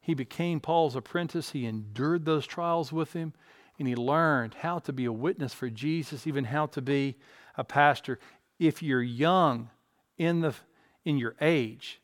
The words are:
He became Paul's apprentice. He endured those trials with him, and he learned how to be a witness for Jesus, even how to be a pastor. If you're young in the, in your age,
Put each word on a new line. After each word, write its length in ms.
He 140
became 460
Paul's 360
apprentice. 540
He 160
endured 580
those 220
trials 460
with 200
him, 220
and 80
he 80
learned 600
how 260
to 120
be 120
a 80
witness 420
for 160
Jesus, 560
even 180
how 220
to 160
be 340
a 80
pastor. 540
If 240
you're 200
young 680
in 240
the, 140
in 140
your 220
age, 640